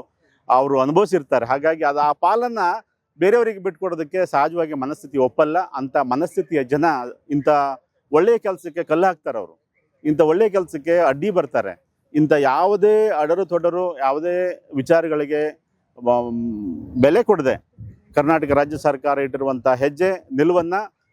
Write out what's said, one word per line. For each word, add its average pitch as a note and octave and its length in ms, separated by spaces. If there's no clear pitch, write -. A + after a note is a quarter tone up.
ಅವರು C3+ 300
ಅನುಭವಿಸಿರ್ತಾರೆ. D3 640
ಹಾಗಾಗಿ D3+ 380
ಅದು, D3 160
ಆ D3 120
ಪಾಲನ್ನ A3+ 480
ಬೇರೆಯವರಿಗೆ G#3+ 400
ಬಿಟ್ಕೊಡೋದಕ್ಕೆ F3 680
ಸಹಜವಾಗಿ D#3+ 480
ಮನಸ್ಥಿತಿ C#3+ 440
ಒಪ್ಪಲ್ಲ. D3+ 420
ಅಂತ C#3 380
ಮನಸ್ಥಿತಿಯ D3 640
ಜನ C#3+ 220
ಇಂಥ D3 180
ಒಳ್ಳೆಯ G3 260
ಕೆಲಸಕ್ಕೆ E3+ 460
ಕಲ್ಲು D#3+ 220
ಹಾಕ್ತಾರೆ, F3 320
ಅವರು E2 300
ಇಂಥ D3+ 160
ಒಳ್ಳೆಯ F3 280
ಕೆಲಸಕ್ಕೆ E3+ 480
ಅಡ್ಡಿ D#3 320
ಬರ್ತಾರೆ. B2+ 580
ಇಂಥ D3+ 260
ಯಾವುದೇ G3+ 680
ಅಡರು E3 360
ತೊಡರು, E3+ 540
ಯಾವುದೇ D#3 760
ವಿಚಾರಗಳಿಗೆ, D3+ 720
ಮ-, A#2 960
ಬೆಲೆ E3 220
ಕೊಡದೆ C3+ 420
ಕರ್ನಾಟಕ D3 360
ರಾಜ್ಯ D3 260
ಸರ್ಕಾರ C#3 420
ಇಟ್ಟಿರುವಂಥ C3+ 480
ಹೆಜ್ಜೆ D3 440
ನಿಲುವನ್ನ E3+ 600